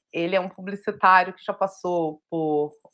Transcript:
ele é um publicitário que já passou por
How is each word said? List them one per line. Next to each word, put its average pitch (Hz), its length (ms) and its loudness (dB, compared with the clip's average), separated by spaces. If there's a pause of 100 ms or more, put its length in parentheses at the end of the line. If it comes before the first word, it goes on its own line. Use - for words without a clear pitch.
(120)
ele 175 240 -2
é 185 40 4
um 190 80 -6
publicitário 190 840 2
que - 100 -20
já 208 80 -6
passou 175 800 -4
por 151 400 -2 (240)